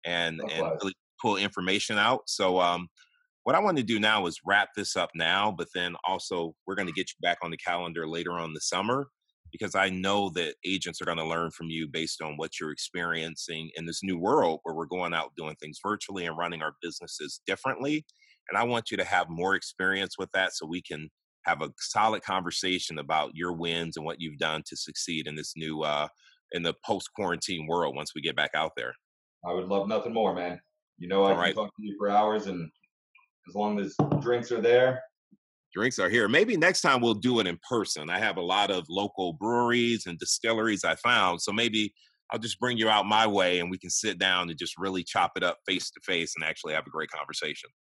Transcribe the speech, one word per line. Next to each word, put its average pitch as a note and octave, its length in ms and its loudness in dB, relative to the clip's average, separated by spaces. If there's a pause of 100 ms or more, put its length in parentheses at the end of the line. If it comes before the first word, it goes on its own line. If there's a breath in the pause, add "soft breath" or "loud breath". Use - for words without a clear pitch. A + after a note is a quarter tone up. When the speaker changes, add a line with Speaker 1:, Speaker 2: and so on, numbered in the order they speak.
Speaker 1:
and, E2+ 360 -2
and D#2 200 -4
Speaker 2:
Likewise. D#2+ 200 -2
Speaker 1:
really F#2+ 120 -4 (280)
pull G#2 160 2
information G2+ 600 0
out. A#2 320 4
So, F#2 300 2
um, F2 300 2 (540 soft breath)
what C3 120 4
I F3+ 40 6
want G3 180 2
to B2+ 60 0
do G#2+ 160 2
now G#2+ 260 4
is E2 200 -4
wrap G2 300 6
this G2+ 200 -4
up F2 200 2
now, F2+ 360 2
but E2+ 220 -4
then F2 220 -2 (120)
also F2+ 480 -2 (100)
we're F#2+ 100 -4
gonna F#2 180 -2
get F#2 160 -2
you - 120 -14
back E2+ 200 0
on E2+ 100 -6
the D#2+ 60 -10
calendar F2 500 -4
later E2+ 260 -4
on E2 160 -4
in D#2 40 -10
the D2+ 80 -10
summer, A#2 480 0 (420)
because F#2+ 240 -6
I G2 140 4
know F#2+ 420 2
that D#2+ 240 -2 (100)
agents F2+ 360 -4
are - 40 -4
gonna E2 220 -2
learn E2 240 -2
from E2 180 -10
you D#2+ 180 -4
based D#2+ 340 -6
on D2+ 160 -8
what D#2+ 220 -6
you're D#2 120 -6
experiencing E2 1040 -6
in E2 100 -8
this E2 160 -6
new F#2+ 160 -2
world F2 460 2
where D#2+ 120 -6
we're E2 100 -4
going F2 280 -4
out D#2+ 220 -4
doing D#2 200 -8
things D#2 300 -16
virtually G2 400 -4
and D#2+ 120 -4
running F2 240 -4
our D#2 200 -4
businesses E2 640 -10
differently. C3+ 600 -4 (440 soft breath)
And F#2+ 80 0
I A2 60 4
want A#2+ 280 0
you G#2 60 -2
to F#2 60 0
have F2 260 2
more F2+ 260 0
experience F#2+ 640 -2
with F#2+ 160 -6
that F#2+ 200 2
so - 120 -8
we E2+ 160 -6
can D#2 280 -10 (360)
have D#2 160 0
a D#2 160 -4
solid A2 460 0
conversation F2+ 760 -2
about D2 360 0
your F2 180 -4
wins E2 440 -2
and D2+ 80 -8
what E2 160 -6
you've D2+ 180 -10
done D#2 260 -2
to - 120 -12
succeed D#2 500 -6
in D2+ 80 -8
this - 220 -8
new, D#2 240 -6
uh, D2+ 260 0 (460 soft breath)
in F2 100 -2
the E2 100 0 (120)
post-quarantine F2 840 -2
world D#2+ 280 2
once D2+ 200 -8
we - 60 -8
get D#2+ 140 -2
back D2+ 200 2
out D#2 220 0
there. B1 180 -8 (500)
Speaker 2:
I F2 60 -4
would F#2 140 -2
love G2 240 0
nothing A2 240 0
more, G#2 200 2
man. F2+ 280 -4 (360)
You F2 120 -10
know, G2 140 6
I G2 60 6
Speaker 1:
All - 20 6
Speaker 2:
can F2+ 80 4
Speaker 1:
right. F2 160 2
Speaker 2:
talk G#2+ 200 -4
to G#2+ 80 -12
you G2+ 140 -8
for G2+ 120 0
hours, G#2+ 380 4
and E2+ 240 -6 (800)
as F#2+ 60 -14
long G#2 220 0
as G2 160 -4 (280)
drinks A#2+ 320 0
are A2+ 80 -2
there. B2 400 6 (720)
Speaker 1:
Drinks A2+ 260 0
are F#2 80 4
here. G#2+ 220 4
Maybe G3 260 6
next F3 240 4
time - 220 4
we'll A#2 140 6
do A#2+ 260 2
it G2 60 2
in E2+ 200 -4
person. E2+ 420 -2
I F#2 100 0
have G#2 180 0
a F#2 40 -4
lot G2 300 2
of F2+ 160 0
local F#2 460 -2
breweries A#2 720 2
and F2 120 -8
distilleries A2 680 0
I E2 100 2
found, G2 460 4
so G#2 100 -4
maybe G#2+ 420 0 (380 soft breath)
I'll A2+ 80 -4
just G#2 200 -8
bring B2 180 0
you A2 100 4
out G#2 180 6
my G#2+ 220 6
way F#2 320 4
and F2 100 -2
we F#2 80 -4
can F2+ 120 -12
sit G2 280 -2
down F2+ 320 2
and D#2+ 80 -6
just E2+ 200 -6
really F#2 260 -2
chop F2 320 2
it F2+ 80 0
up F2 140 2 (100)
face F#2 240 -2
to - 140 -20
face E2+ 320 0
and D#2+ 80 -4
actually D#2+ 280 -4
have D#2 140 -2
a D2 40 -16
great D#2 180 -6
conversation. D2 600 -8 (160)